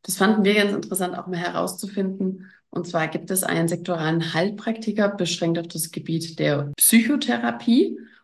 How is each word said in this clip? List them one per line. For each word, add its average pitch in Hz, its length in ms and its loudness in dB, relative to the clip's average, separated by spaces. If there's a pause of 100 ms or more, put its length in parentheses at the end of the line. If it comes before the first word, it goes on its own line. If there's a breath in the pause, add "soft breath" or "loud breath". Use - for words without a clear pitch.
Das - 140 -4
fanden 214 260 4
wir 202 100 6
ganz 202 180 4
interessant, 185 460 -4
auch - 80 -8
mal 180 120 -4
herauszufinden. 190 1120 -4 (180)
Und 175 160 -6
zwar 165 220 -2
gibt - 240 -6
es 185 120 0
einen 165 240 0
sektoralen 165 680 -2
Heilpraktiker, 208 800 0
beschränkt 170 420 0
auf 170 100 -6
das 160 220 -8
Gebiet - 480 -6
der 143 400 0
Psychotherapie. 240 1200 2 (260 loud breath)